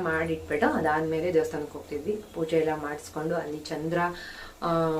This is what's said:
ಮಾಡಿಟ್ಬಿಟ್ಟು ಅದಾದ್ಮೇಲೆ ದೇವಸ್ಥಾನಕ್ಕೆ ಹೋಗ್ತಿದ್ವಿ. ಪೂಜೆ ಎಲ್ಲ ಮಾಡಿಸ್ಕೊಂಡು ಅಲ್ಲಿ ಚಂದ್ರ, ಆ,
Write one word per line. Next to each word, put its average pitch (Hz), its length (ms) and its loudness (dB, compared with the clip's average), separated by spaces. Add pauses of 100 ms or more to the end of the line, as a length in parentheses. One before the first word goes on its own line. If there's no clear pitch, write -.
ಮಾಡಿಟ್ಬಿಟ್ಟು 160 640 2
ಅದಾದ್ಮೇಲೆ 160 640 2
ದೇವಸ್ಥಾನಕ್ಕೆ 156 400 2
ಹೋಗ್ತಿದ್ವಿ. 151 480 -4 (120)
ಪೂಜೆ 165 240 2
ಎಲ್ಲ 156 180 4
ಮಾಡಿಸ್ಕೊಂಡು 151 600 -4
ಅಲ್ಲಿ 151 240 -4
ಚಂದ್ರ, 160 380 -2 (680)
ಆ, 165 360 4